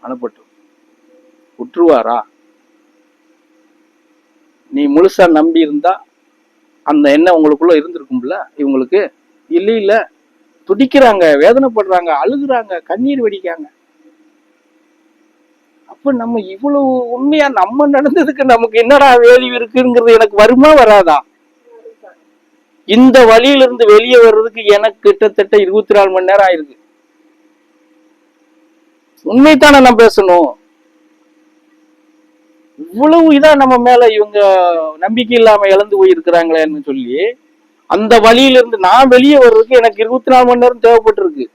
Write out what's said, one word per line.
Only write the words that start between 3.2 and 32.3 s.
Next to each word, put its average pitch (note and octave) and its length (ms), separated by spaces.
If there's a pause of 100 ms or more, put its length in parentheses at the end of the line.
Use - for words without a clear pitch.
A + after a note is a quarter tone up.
நீ C#3+ 80 (120)
முழுசா F#3 300 (140)
நம்பி E3 280
இருந்தா D3 260 (960)
அந்த D3 140 (100)
எண்ணம் E3+ 220
உங்களுக்குள்ள D#3 420
இருந்திருக்கும்ல C#3 560 (260)
இவங்களுக்கு. C3+ 380 (580)
இல்ல, G3 120 (120)
இல்ல, G3+ 120 (760)
துடிக்கிறாங்க, A#3 560 (200)
வேதனைப்படுறாங்க, G#3 680 (120)
அழுகுறாங்க, B3+ 500 (160)
கண்ணீர் B3+ 360
வடிக்காங்க. F3+ 400 (2250)
அப்ப C#4 280
நம்ம A#3 200 (120)
இவ்வளவு C#4 380 (240)
உண்மையா C#4+ 320 (140)
நம்ம B3+ 340
நடந்ததுக்கு C#4+ 480 (100)
நமக்கு A3+ 300
என்னடா C#4 260 (160)
வேல்யூ B3 340
இருக்குங்கிறது A#3 600
எனக்கு G#3 240
வருமா, B3+ 380
வராதா? G3 360 (1800)
இந்த B3+ 200 (140)
வழியிலிருந்து B3 640
வெளியே A#3+ 320
வர்றதுக்கு A3 360 (160)
எனக்கு G#3+ 300
கிட்டத்தட்ட G3+ 560
இருபத்தி G3+ 340
நாலு G3 140
மணி F#3 180
நேரம் G3 180
ஆயிருக்கு. D#3 300 (2500)
உண்மைத்தானே C#4+ 560
நான் A#3 160
பேசணும்? F#3 440 (2250)